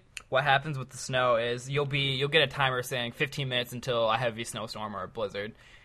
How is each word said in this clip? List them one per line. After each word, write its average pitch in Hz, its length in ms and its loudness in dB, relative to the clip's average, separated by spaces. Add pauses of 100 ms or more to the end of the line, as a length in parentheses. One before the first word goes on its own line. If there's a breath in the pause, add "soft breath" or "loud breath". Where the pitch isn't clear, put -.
(280)
what 131 160 2
happens 139 340 4
with 127 120 -8
the - 80 -16
snow 127 380 2
is 120 340 -2
you'll 143 160 0
be, 139 300 0
you'll 139 120 0
get 156 140 6
a 139 60 6
timer 131 340 0
saying 120 300 -4
fifteen 143 360 -4
minutes 123 240 -2
until 117 380 2
a 110 80 4
heavy 117 260 -2
snowstorm 107 500 -8
or 95 100 -6
a - 40 -8
blizzard, 101 440 -4 (320 loud breath)